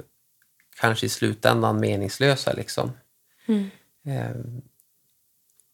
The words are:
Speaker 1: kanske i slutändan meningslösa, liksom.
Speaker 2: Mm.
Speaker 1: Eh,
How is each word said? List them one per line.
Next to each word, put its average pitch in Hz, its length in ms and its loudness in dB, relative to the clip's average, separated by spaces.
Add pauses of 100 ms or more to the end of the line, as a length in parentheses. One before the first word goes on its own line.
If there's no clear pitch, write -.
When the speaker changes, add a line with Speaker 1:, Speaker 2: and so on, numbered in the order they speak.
(800)
Speaker 1:
kanske 113 260 2
i - 20 -2
slutändan 110 720 2
meningslösa, 107 720 0
liksom. - 400 -4 (540)
Speaker 2:
Mm. 202 240 2 (360)
Speaker 1:
Eh, 120 300 -4 (1400)